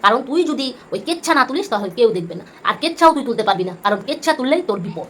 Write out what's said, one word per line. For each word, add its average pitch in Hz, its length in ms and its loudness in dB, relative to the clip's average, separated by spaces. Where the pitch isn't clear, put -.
কারণ 214 240 4
তুই 311 160 0
যদি 269 240 -2
ওই 196 160 -4
কেচ্ছা 330 260 -2
না 277 120 4
তুলিস, 330 240 -4
তাহলে 202 280 -2
কেউ 233 200 6
দেখবে 170 180 -6
না। 180 80 -12
আর - 180 0
কেচ্ছাও 330 320 4
তুই 269 140 -2
তুলতে 226 160 -2
পারবি 190 200 2
না, 180 100 -4
কারণ 208 240 2
কেচ্ছা 311 260 -2
তুললেই 294 360 0
তোর 202 160 -2
বিপদ। 156 240 -10